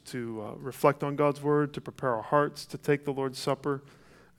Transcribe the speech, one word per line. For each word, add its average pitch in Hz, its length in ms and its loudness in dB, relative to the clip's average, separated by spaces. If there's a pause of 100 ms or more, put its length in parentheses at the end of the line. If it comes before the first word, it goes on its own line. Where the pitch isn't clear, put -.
to, 113 380 -6
uh, 110 140 -10
reflect 143 460 2
on 143 120 -2
God's 147 280 2
word, 147 300 2
to - 80 -8
prepare - 340 -2
our 110 60 -4
hearts 147 460 2
to - 100 -12
take 143 280 0
the 143 60 -2
Lord's 135 260 -2
Supper, 139 460 -2 (560)